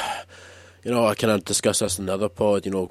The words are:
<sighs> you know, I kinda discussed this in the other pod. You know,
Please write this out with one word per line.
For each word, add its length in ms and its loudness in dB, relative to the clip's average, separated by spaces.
<sighs> 520 -20
you 60 -4
know, 160 2
I 80 4
kinda 240 2
discussed 420 0
this 180 -2
in 60 -6
the 80 -2
other 160 -2
pod. 380 0
You 60 -4
know, 180 -4